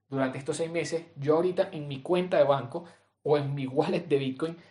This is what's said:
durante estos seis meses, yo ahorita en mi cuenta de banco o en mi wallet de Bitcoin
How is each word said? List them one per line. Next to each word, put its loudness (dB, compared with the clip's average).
durante -2
estos -4
seis -4
meses, -4
yo 2
ahorita 2
en -8
mi -6
cuenta 2
de 8
banco 0
o 2
en -2
mi -4
wallet 0
de 4
Bitcoin -2